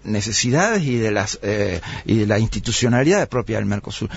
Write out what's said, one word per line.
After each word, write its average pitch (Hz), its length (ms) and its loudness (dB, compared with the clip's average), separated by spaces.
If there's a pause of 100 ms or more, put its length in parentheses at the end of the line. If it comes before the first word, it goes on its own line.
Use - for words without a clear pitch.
necesidades 123 800 0
y 131 120 0
de 110 160 0
las, 104 300 -2
eh, 101 400 0 (240)
y 113 140 2
de 104 80 2
la 104 120 2
institucionalidad 123 880 2
propia 113 300 -2
del 107 80 -2
Mercosur. 101 500 -4